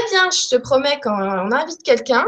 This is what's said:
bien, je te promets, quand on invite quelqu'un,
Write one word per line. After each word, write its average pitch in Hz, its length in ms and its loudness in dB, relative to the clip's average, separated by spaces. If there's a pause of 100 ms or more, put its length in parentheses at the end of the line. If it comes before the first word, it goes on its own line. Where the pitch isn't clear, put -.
(100)
bien, 370 200 4
je - 240 -2
te 247 60 2
promets, 285 420 0
quand 208 120 -4
on 196 360 -2
invite 311 320 -4
quelqu'un, 240 460 2